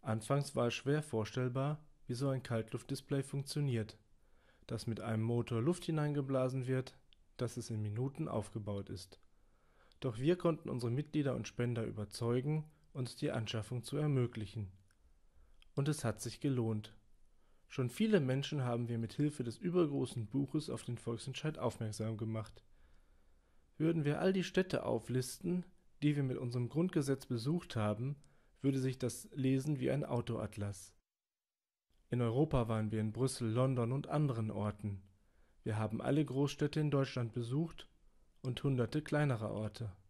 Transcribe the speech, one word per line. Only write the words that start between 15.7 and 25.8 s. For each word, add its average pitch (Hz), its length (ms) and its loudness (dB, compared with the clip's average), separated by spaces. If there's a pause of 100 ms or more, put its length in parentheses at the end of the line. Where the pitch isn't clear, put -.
Und 139 100 2
es 151 180 0
hat 110 160 0
sich - 200 -8
gelohnt. 113 560 0 (720)
Schon 127 220 -2
viele 214 280 4
Menschen 139 460 2
haben 120 240 2
wir 117 100 0
mit 113 140 -2
Hilfe 147 320 2
des 117 120 -4
übergroßen 143 680 2
Buches 139 420 0
auf 123 140 -6
den 123 160 -6
Volksentscheid - 640 -6
aufmerksam 110 560 -2
gemacht. 110 480 -6 (1120)
Würden 160 280 2
wir 147 140 2
all 190 120 4
die 185 120 2
Städte - 400 0
auflisten, 127 840 0 (360)